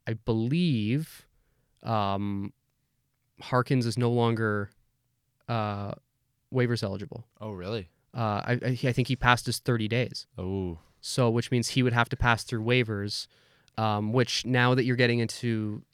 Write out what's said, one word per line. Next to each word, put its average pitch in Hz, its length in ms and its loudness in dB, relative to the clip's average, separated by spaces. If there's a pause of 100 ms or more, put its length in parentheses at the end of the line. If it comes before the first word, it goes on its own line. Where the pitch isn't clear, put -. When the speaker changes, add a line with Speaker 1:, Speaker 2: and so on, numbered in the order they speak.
Speaker 1:
I 113 80 -4
believe, 123 1120 0 (560)
um, 101 680 -2 (880)
Harkins 123 440 0
is 113 100 -2
no 120 140 2
longer, 113 600 0 (760)
uh, 104 440 -4 (600)
waivers 123 300 0
eligible. 101 440 -8 (140)
Speaker 2:
Oh, 107 120 -10
really? 95 360 -6 (260)
Speaker 1:
Uh, 107 300 -2
I, - 80 -2 (100)
I, 123 160 -2 (100)
I 123 40 2
think 123 160 0
he 127 80 0
passed 123 300 2
his 123 140 -2
thirty 113 280 0
days. 117 380 -4 (100)
Speaker 2:
Oh. 92 420 -4 (220)
Speaker 1:
So, 123 300 0
which 117 200 0
means 120 180 2
he 131 140 2
would 123 120 2
have 120 160 4
to 123 60 -4
pass 120 280 2
through 113 200 -4
waivers, 110 600 0 (520)
um, 107 340 0
which - 320 2
now 123 300 4
that 127 100 2
you're 123 120 0
getting 120 240 4
into 110 640 -2 (120)